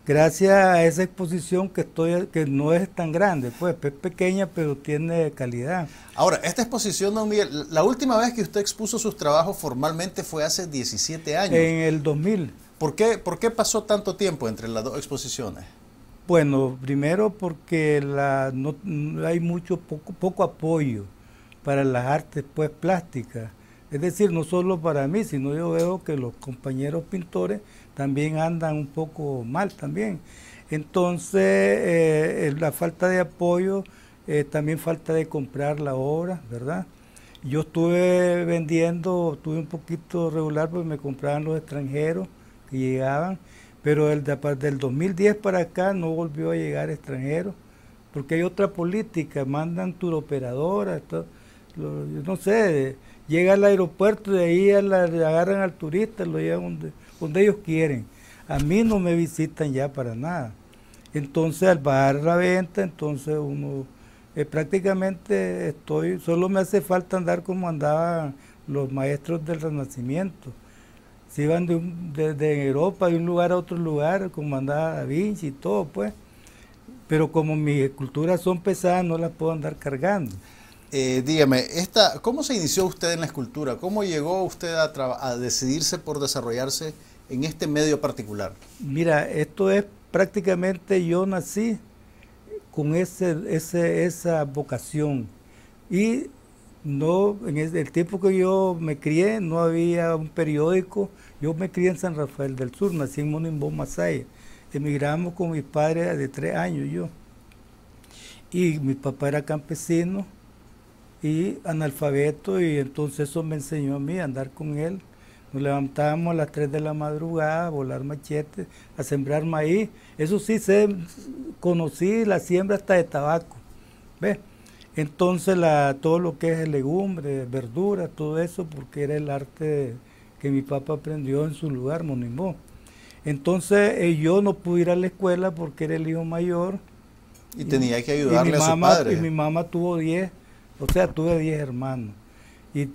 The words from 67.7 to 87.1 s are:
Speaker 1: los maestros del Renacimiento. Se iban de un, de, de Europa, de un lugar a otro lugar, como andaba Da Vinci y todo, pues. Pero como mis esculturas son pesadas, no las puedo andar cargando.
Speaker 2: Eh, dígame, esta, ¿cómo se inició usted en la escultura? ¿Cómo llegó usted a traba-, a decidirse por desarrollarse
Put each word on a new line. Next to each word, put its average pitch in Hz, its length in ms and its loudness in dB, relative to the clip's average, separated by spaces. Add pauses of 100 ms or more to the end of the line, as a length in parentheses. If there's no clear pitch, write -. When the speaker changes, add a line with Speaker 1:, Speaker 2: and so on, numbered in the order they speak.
Speaker 1:
los 135 240 -4
maestros 143 540 -4
del 160 140 -4
Renacimiento. 147 920 -6 (760)
Se 147 140 -2
iban 165 220 2
de 170 100 2
un, 170 380 -6
de, 156 220 0
de 147 320 2
Europa, 175 420 2
de 170 80 4
un 170 80 0
lugar 175 260 2
a 180 60 4
otro 180 180 -4
lugar, 170 560 0
como 147 240 -4
andaba 147 380 -2
Da 147 100 -4
Vinci 165 440 -2
y 135 40 -6
todo, 190 320 -2
pues. 196 300 -4 (960)
Pero 160 240 2
como 156 240 2
mis 147 260 2
esculturas 143 560 -2
son 180 220 0
pesadas, 185 420 2
no 165 140 0
las 165 140 -4
puedo 160 200 -2
andar 151 240 -6
cargando. 147 580 -2 (580)
Speaker 2:
Eh, 131 340 2
dígame, 143 340 6 (140)
esta, 175 480 4
¿cómo 254 200 -2
se 269 140 -2
inició 165 300 0
usted - 260 -2
en 165 80 -2
la 160 60 -2
escultura? 139 520 -6
¿Cómo 202 280 -2
llegó 170 380 -2
usted 170 320 -6
a 156 180 2
traba-, 131 340 -4
a 123 80 -2
decidirse 131 640 -2
por 147 240 -6
desarrollarse 131 720 -4 (340)